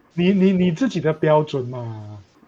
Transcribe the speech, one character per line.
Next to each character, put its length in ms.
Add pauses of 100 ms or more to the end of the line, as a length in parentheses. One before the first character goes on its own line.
(120)
你， 200
你， 200
你 180
自 160
己 140
的 120
标 300
准 220
嘛。 540 (300)